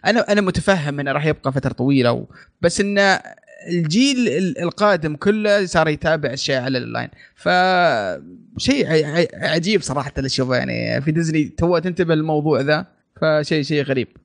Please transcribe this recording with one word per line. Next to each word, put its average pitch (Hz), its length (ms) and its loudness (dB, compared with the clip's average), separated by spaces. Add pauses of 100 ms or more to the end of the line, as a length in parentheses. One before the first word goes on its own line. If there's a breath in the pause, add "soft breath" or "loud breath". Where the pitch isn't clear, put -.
أنا، 214 260 2
أنا 208 80 4
متفهم 170 600 0
إنه 139 120 -2
راح 147 140 -2
يبقى 143 260 -2
فترة 135 200 -2
طويلة 123 400 2
و-، 120 140 -4 (360 loud breath)
بس 170 180 2
إن 202 180 0 (720)
الجيل 220 580 2
ال-، 170 340 -2
القادم 175 540 0
كله 208 500 2
صار 160 220 0
يتابع 151 440 -2
أشياء 135 300 -4
على 131 160 -2
الأونلاين. 117 300 -6 (260 loud breath)
فشيء 175 1500 0
ع-، 156 320 0
ع-، 147 340 -2
عجيب 170 280 2
صراحة 139 380 -6
اللي 135 80 -2
أشوفه 127 300 0
يعني 117 440 -2
في 151 120 0
ديزني، 156 320 0
تو 170 340 0
تنتبه 170 360 0
للموضوع 156 460 0
ذا، 151 260 0 (340)
فشيء، 156 420 0
شيء 147 200 -2
غريب. 127 260 -2 (160)